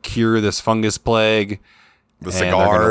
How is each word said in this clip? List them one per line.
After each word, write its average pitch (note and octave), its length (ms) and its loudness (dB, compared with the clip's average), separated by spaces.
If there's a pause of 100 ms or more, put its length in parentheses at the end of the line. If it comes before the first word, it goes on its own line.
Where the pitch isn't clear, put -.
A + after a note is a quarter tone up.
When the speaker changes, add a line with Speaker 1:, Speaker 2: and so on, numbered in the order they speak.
Speaker 1:
cure A2+ 400 0
this G2+ 180 -2
fungus A2 380 0
plague. A2 640 0 (600)
Speaker 2:
The F#2 100 -10
Speaker 1:
And F#2 80 -6
they're F2+ 120 0
gonna G#2 400 2